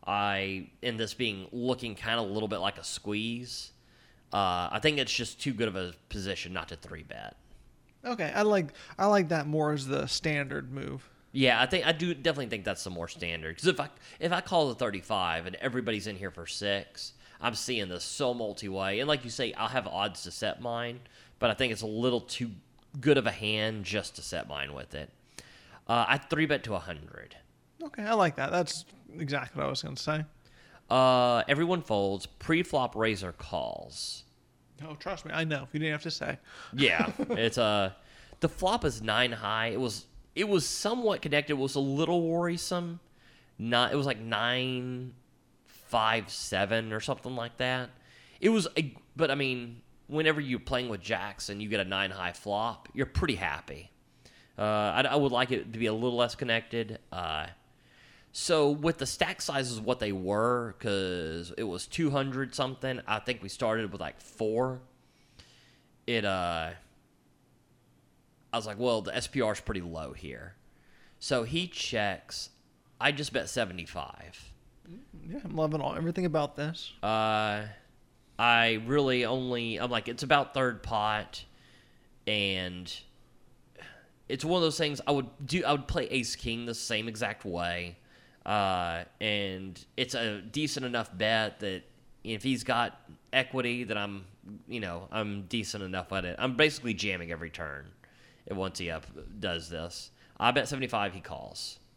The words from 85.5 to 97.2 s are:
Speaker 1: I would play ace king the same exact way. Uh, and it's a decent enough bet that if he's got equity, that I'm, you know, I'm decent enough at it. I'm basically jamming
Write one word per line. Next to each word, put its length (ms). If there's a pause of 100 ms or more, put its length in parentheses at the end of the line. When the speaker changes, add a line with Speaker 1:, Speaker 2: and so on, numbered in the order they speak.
Speaker 1:
I 80
would 140
play 220
ace 260
king 300
the 100
same 320
exact 380
way. 520 (480)
Uh, 580 (180)
and 640 (140)
it's 180
a 260
decent 440
enough 300
bet 440
that 240 (400)
if 180
he's 220
got 360 (340)
equity, 500
that 140
I'm, 280 (420)
you 120
know, 320
I'm 320
decent 400
enough 300
at 120
it. 140
I'm 160
basically 400
jamming 360